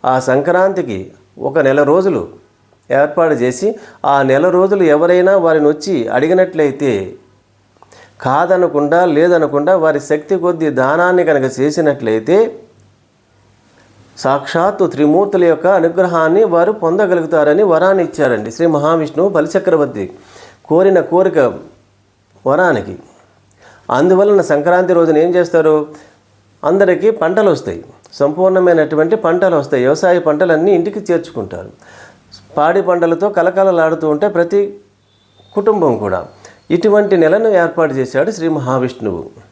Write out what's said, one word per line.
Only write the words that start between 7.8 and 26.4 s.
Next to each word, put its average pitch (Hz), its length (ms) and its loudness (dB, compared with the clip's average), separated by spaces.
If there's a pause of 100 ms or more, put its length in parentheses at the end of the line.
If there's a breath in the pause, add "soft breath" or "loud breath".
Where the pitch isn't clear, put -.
కాదనకుండా, 165 840 0
లేదనకుండా 160 720 2
వారి 156 220 0
శక్తి 151 380 -4
కొద్దీ 165 320 -2
దానాన్ని 160 540 0
కనుక 139 360 0
చేసినట్లయితే 143 960 0 (1600 soft breath)
సాక్షాత్తు 170 680 -2
త్రిమూర్తుల 165 580 0
యొక్క 165 240 2
అనుగ్రహాన్ని 170 760 2
వారు 175 280 2
పొందగలుగుతారని 170 920 0
వరాన్ని 185 400 2
ఇచ్చారండి 120 480 -2
శ్రీ 170 160 -2
మహావిష్ణువు 156 640 0
బలిచక్రవర్తి 151 840 -2 (500 loud breath)
కోరిన 185 340 2
కోరిక 165 540 0 (960)
వరానికి. 135 520 0 (920 soft breath)
అందువలన 185 500 2
సంక్రాంతి 175 520 0
రోజున 165 240 2
ఏం 175 180 0
చేస్తారు? 156 520 0 (760 loud breath)